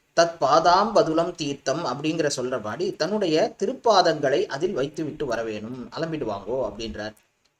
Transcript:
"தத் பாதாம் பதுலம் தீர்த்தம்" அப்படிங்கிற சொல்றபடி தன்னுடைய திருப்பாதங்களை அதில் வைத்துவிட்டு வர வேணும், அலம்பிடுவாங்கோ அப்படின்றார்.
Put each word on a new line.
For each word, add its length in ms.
"தத் 220
பாதாம் 540
பதுலம் 420
தீர்த்தம்" 500
அப்படிங்கிற 520
சொல்றபடி 600
தன்னுடைய 600
திருப்பாதங்களை 880
அதில் 260
வைத்துவிட்டு 540
வர 160
வேணும், 540
அலம்பிடுவாங்கோ 680
அப்படின்றார். 520